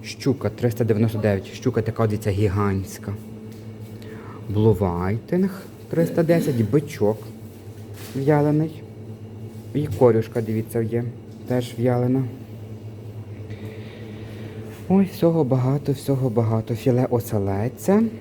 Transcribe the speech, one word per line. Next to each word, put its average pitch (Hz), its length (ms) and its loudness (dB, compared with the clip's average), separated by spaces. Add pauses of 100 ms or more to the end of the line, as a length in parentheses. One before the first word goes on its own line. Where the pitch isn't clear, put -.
щука 110 460 -2
триста 120 340 0
дев'яносто 110 340 2
дев'ять. 104 300 2
Щука 117 340 -2
така, 113 260 0
дивіться, 104 220 0
гігантська. 98 840 0 (1400)
Блувайтинг 104 1120 2 (280)
триста 165 340 2
десять, 139 460 4
бичок 110 480 2 (1000)
в'ялений. 147 680 2 (920)
І 143 140 0
корюшка, 113 540 4
дивіться, 113 400 -2
є. 117 220 0 (440)
Теж 123 320 -2
в'ялена. 123 440 2 (2750)
Ой, 190 240 6
всього 165 300 4
багато, 135 480 2
всього 135 380 2
багато. 110 460 2
Філе 123 340 4
оселедця. 110 920 2 (200)